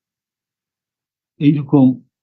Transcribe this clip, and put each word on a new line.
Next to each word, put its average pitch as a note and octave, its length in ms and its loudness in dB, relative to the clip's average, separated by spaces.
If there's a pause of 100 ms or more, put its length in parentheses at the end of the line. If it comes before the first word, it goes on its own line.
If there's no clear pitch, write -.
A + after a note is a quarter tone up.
(1400)
এইরকম C#3 640 0 (220)